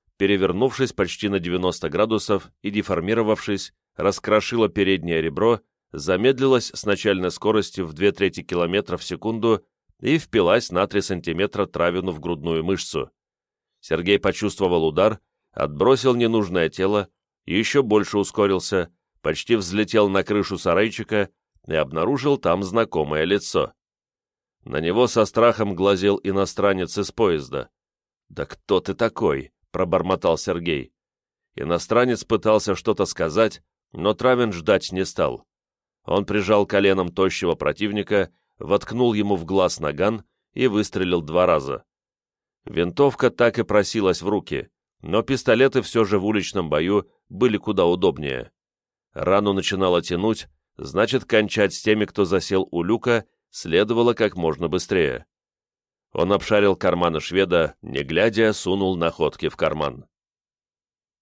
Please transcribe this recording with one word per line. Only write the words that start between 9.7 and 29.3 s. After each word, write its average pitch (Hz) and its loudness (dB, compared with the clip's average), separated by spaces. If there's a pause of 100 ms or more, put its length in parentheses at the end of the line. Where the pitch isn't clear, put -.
и 156 0
впилась 107 2
на 92 0
три 101 0
сантиметра 92 -4
Травину 87 -2
в 78 -10
грудную 82 -4
мышцу. 85 -4 (720)
Сергей 87 0
почувствовал 90 0
удар, 95 2 (320)
отбросил 113 2
ненужное 104 0
тело, 98 0 (380)
еще 113 0
больше 104 2
ускорился – 95 0 (300)
почти 82 0
взлетел 101 2
на 95 2
крышу 101 -2
сарайчика 101 -2 (380)
и 82 -4
обнаружил 92 0
там 90 0
знакомое 82 -2
лицо. 92 -2 (920)
На 69 -6
него 98 2
со 110 2
страхом 107 2
глазел 98 2
иностранец 95 -2
из 101 -4
поезда. 76 -2 (600)
«Да - -10
кто - -2
ты 92 -4
такой?» — 90 -2 (200)